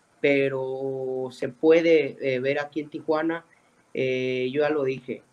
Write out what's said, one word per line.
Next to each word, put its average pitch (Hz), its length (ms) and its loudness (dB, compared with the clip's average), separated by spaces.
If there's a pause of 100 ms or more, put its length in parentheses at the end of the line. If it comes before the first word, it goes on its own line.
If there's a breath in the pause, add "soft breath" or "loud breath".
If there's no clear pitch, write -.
(200)
pero 131 1120 -2
se 131 180 -8
puede, 160 720 4
eh, 131 200 -2
ver 139 180 0
aquí 147 220 -6
en 147 100 -10
Tijuana, 160 560 -2 (480 soft breath)
eh, 127 580 -2
yo 143 80 -2
ya 147 80 2
lo 151 160 -2
dije, 127 380 -6 (100)